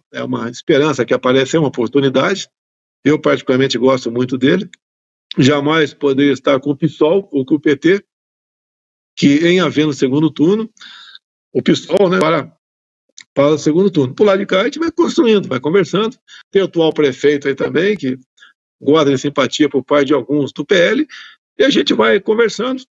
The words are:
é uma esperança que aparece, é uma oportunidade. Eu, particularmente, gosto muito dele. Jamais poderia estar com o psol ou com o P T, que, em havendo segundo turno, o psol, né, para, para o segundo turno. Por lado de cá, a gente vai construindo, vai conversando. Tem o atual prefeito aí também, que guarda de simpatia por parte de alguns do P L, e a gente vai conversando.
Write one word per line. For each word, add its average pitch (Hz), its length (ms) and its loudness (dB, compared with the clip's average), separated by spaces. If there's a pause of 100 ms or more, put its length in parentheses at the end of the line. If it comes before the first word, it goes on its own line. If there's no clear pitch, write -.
(120)
é 127 120 -10
uma 120 260 -6
esperança 135 560 0
que 123 80 -2
aparece, 127 420 0
é 170 40 2
uma 147 100 0
oportunidade. 135 800 -2 (560)
Eu, 147 140 2
particularmente, 135 580 0
gosto 127 340 0
muito 127 260 -4
dele. 156 320 0 (680)
Jamais 147 560 0
poderia 139 400 0
estar 135 260 0
com 147 120 -4
o 139 40 -2
psol 170 560 0
ou 135 140 -2
com 160 100 0
o 143 40 -4
P 147 180 0
T, 190 260 0 (1120)
que, 147 320 2
em 180 140 2
havendo 151 320 0
segundo 143 360 0
turno, 208 400 0 (840)
o 131 80 -2
psol, 180 480 0
né, 185 100 0
para, 160 340 -2 (800)
para 143 200 2
o 151 40 0
segundo 160 320 0
turno. 139 240 0
Por 214 120 2
lado 196 140 2
de 202 60 -6
cá, 190 160 0
a 226 40 -2
gente 285 140 -6
vai 330 120 -2
construindo, 226 560 0
vai 127 140 -6
conversando. 190 560 -2 (340)
Tem 196 100 2
o 185 40 0
atual 160 280 0
prefeito 143 540 0
aí 139 80 -2
também, 175 400 -2
que 131 240 -6 (600)
guarda 143 320 2
de 135 60 0
simpatia 143 520 -2
por 131 160 -4
parte 143 220 0
de 143 60 0
alguns 139 380 -2
do 147 140 -10
P 202 100 0
L, 208 320 0 (500)
e - 60 2
a 269 60 4
gente - 240 0
vai 220 260 2
conversando. 226 640 -2 (100)